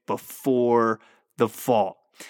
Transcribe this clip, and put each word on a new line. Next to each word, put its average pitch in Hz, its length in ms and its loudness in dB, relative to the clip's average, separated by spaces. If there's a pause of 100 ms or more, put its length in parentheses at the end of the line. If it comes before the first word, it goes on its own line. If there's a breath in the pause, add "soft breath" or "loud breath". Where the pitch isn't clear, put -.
before 117 920 0 (380 soft breath)
the 117 100 2
fall. - 640 -2 (200 loud breath)